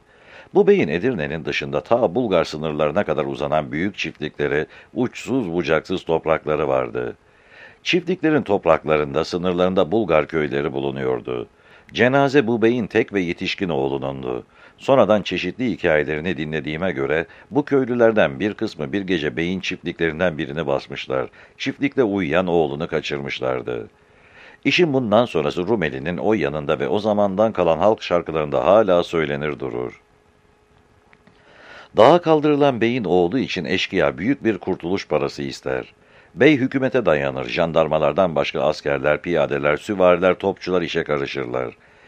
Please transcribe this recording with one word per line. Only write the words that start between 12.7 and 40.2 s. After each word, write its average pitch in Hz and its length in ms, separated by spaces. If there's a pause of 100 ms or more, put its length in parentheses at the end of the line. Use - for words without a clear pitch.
tek - 260
ve 98 80
yetişkin 90 480
oğlunundu. 67 760 (340)
Sonradan 107 440
çeşitli 90 500
hikayelerini 78 640
dinlediğime 78 540
göre 71 340 (260)
bu 143 140
köylülerden 113 760
bir 101 140
kısmı 80 400
bir 101 80
gece 78 360
beyin 87 220
çiftliklerinden 82 760
birini 76 300
basmışlar. 67 600 (280)
Çiftlikte 139 460
uyuyan 92 440
oğlunu 78 400
kaçırmışlardı. 64 1000 (800)
İşin 147 280
bundan 120 320
sonrası 80 420
Rumeli'nin 82 500
o 87 160
yanında 73 460
ve 69 80
o 98 120
zamandan 104 520
kalan 82 260
halk 104 260
şarkılarında 78 600
hala 92 380
söylenir 73 560
durur. 62 420 (2000)
Dağa 151 240
kaldırılan 147 600
beyin 117 220
oğlu 90 360
için 87 260
eşkıya 76 520
büyük 117 260
bir 107 140
kurtuluş 90 500
parası 71 360
ister. 65 500 (420)
Bey 147 220
hükümete 127 480
dayanır, 69 400
jandarmalardan 78 880
başka 71 260
askerler, 73 600
piyadeler, 71 560
süvariler, 90 560